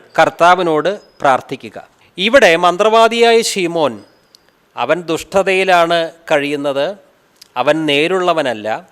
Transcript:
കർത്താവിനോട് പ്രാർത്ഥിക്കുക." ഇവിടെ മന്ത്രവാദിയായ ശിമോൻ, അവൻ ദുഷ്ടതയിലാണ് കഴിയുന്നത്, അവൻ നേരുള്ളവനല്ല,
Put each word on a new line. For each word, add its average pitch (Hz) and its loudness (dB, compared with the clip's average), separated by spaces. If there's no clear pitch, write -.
കർത്താവിനോട് 165 2
പ്രാർത്ഥിക്കുക." 127 -4
ഇവിടെ 214 4
മന്ത്രവാദിയായ 220 2
ശിമോൻ, 170 -2
അവൻ 123 -2
ദുഷ്ടതയിലാണ് 175 0
കഴിയുന്നത്, 143 -2
അവൻ 135 0
നേരുള്ളവനല്ല, 151 -2